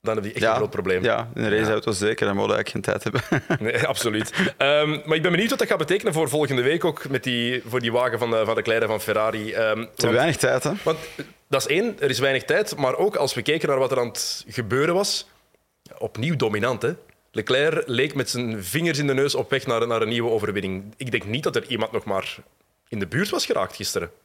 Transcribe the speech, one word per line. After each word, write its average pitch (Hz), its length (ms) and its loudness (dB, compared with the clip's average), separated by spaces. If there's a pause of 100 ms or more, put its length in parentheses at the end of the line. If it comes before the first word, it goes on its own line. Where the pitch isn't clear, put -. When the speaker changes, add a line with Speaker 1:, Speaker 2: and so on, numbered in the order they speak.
Speaker 1:
dan 110 140 0
heb 107 100 -2
je 107 80 -6
echt - 80 -4
Speaker 2:
Ja. 113 100 4
Speaker 1:
een 113 60 4
groot 110 140 0
probleem. 92 320 0
Speaker 2:
Ja, 117 320 0
in 117 100 -2
een 107 140 2
raceauto 107 320 0
Speaker 3:
Ja. 104 60 0
Speaker 2:
zeker. 104 300 0
Dan 101 100 0
moet 104 100 2
je 104 80 2
eigenlijk 107 320 -2
geen 98 140 0
tijd - 20 -16
hebben. 113 200 -2 (380)
<laughs> 107 60 -4
Speaker 1:
Nee, 117 220 0
<laughs> 123 60 -2
absoluut. 110 380 -2 (240)
Ehm, 147 340 4 (140)
maar 156 120 2
ik 160 60 0
ben 180 80 4
benieuwd 202 200 2
wat 269 80 0
dat 214 100 2
gaat 196 100 2
betekenen 185 340 0
voor 156 160 2
volgende 135 340 2
week 156 220 2
ook 151 240 -2
met 135 160 -2
die, 120 420 0
voor 120 140 -2
die 117 120 0
wagen 120 260 2
van, 117 180 0
eh, 110 100 4
van 113 80 2
Leclerc 110 280 2
en 107 60 2
van 107 120 0
Ferrari. 107 520 -2
Ehm, - 0 -
Speaker 2:
Ze 110 120 0
hebben 110 320 0
Speaker 1:
want - 180 2
Speaker 2:
weinig 143 220 4
tijd, 127 280 2
hè? 151 60 0 (120)
Speaker 1:
want, 160 160 0 (180)
eh, 143 80 -10 (240)
dat 131 120 0
is 139 160 0
één, 214 240 0
er 143 100 2
is 117 80 -2
weinig 135 260 2
tijd. 147 320 0
Maar 131 200 2
ook 196 200 2
als 139 180 0
we 120 80 -4
keken 156 260 0
naar 135 100 2
wat 131 140 2
er 131 60 2
aan 120 80 2
het - 420 -6
gebeuren 123 460 0
was, - 320 0 (720)
opnieuw 135 380 -2
dominant, 110 460 0
hè? 127 100 0 (380)
Leclerc 143 580 2
leek 135 260 0
met 135 160 -2
zijn 113 340 -4
vingers 151 340 0
in 147 80 0
de 139 80 2
neus 135 200 2
op - 160 -2
weg 135 160 -2
naar, 117 200 0
naar 113 160 0
een 110 60 0
nieuwe 117 220 0
overwinning. 101 680 -2
Ik 131 140 -8
denk 92 140 -2
niet 117 180 -4
dat - 140 -2
er 113 100 -2
iemand 110 260 -4
nog 104 120 -4
maar 95 320 -4 (520)
in 113 100 -8
de 98 80 -2
buurt 170 240 -2
was - 160 -2
geraakt - 300 -2
gisteren. 87 340 -4 (140)